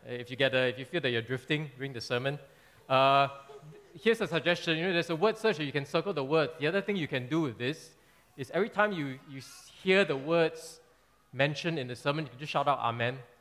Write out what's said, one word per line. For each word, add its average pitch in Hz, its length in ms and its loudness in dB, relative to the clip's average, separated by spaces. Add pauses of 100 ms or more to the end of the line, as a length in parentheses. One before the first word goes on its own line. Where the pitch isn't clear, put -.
Uh, 120 40 -8
if 120 180 -10
you 131 40 -8
get 131 200 2
a, 127 140 4
if 117 100 -6
you 135 60 -10
feel 170 160 -4
that 135 100 0
you're 117 100 0
drifting 143 560 -4
during 135 160 -8
the 117 80 -8
sermon, 135 380 -2 (500)
uh, 135 380 6 (720)
here's 220 220 2
a 196 80 -2
suggestion. 165 500 0
You 170 100 0
know, 190 60 0
there's 170 160 0
a 165 60 0
word 214 220 2
search 220 180 2
that 151 80 -4
you 139 80 -4
can 139 140 -2
circle 170 260 -2
the 151 120 -2
word. 143 260 2 (100)
The 143 80 0
other 190 140 2
thing 202 160 -2
you 147 100 -2
can 123 220 -4
do 156 100 2
with 127 180 -2
this 127 340 -6 (440)
is 139 180 -10
every 196 140 0
time 208 240 0
you, 139 260 -4 (120)
you 135 80 -14
s-, - 340 -20 (100)
hear 190 220 4
the 147 140 0
words 160 640 0 (500)
mentioned 147 480 0
in 127 80 -4
the 123 80 -8
sermon, 147 300 -2
you 127 40 -14
can 113 80 -20
just 147 140 -12
shout 143 160 2
out, 135 120 2
"Amen." 117 380 0 (240)